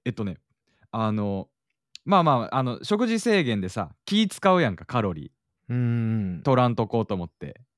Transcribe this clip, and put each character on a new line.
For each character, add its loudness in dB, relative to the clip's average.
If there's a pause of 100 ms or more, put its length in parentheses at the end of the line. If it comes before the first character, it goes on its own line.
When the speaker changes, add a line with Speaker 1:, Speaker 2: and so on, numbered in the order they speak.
Speaker 1:
え -2
っ -14
と -8
ね、 -6 (540)
あ -2
の、 -2 (560)
ま 4
あ 4
ま 4 (200)
あ、 -4
あ 2
の、 -4
食 0
事 0
制 2
限 0
で -4
さ、 -8 (100)
気 2
使 2
う 4
や 2
ん -4
か、 -16
カ -2
ロ -2
リ -12
ー。 -20 (380)
Speaker 2:
う -4
ん。 0
Speaker 1:
取 4
ら 4
ん 0
と -2
こ 0
う -2
と -4
思 -4
っ -12
て。 -16 (160)